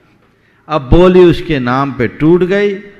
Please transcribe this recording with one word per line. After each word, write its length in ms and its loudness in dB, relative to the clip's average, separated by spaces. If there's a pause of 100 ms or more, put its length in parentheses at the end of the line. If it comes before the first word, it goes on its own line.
(680)
अब 140 -6
बोली 420 4
उसके 340 0
नाम 340 -4
पे 160 -4
टूट 340 0
गई। 360 -4 (220)